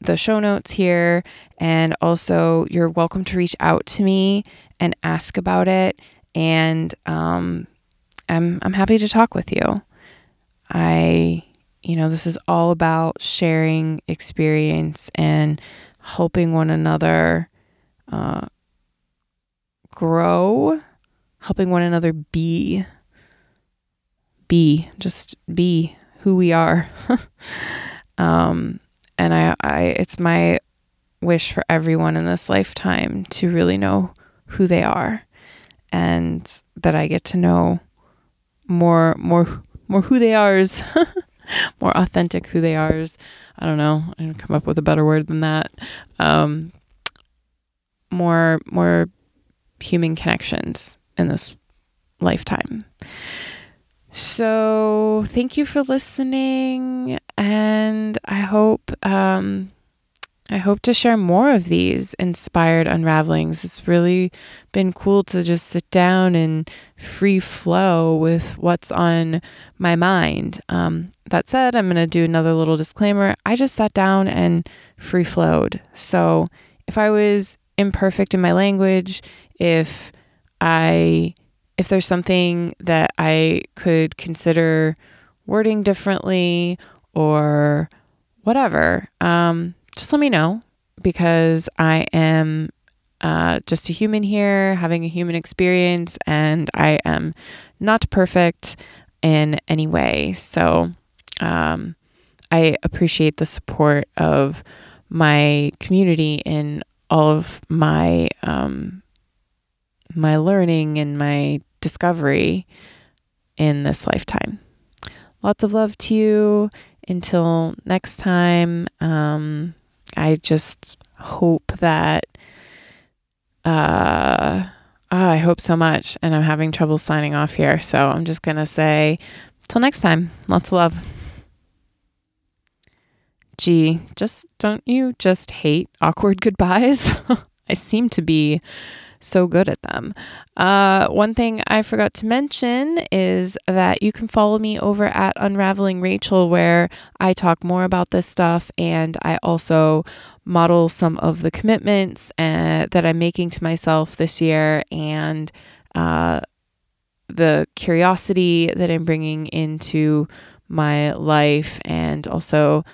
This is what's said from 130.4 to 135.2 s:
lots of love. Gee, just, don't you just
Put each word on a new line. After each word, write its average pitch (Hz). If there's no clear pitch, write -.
lots 180
of -
love. 170
Gee, 165
just, -
don't 214
you 254
just -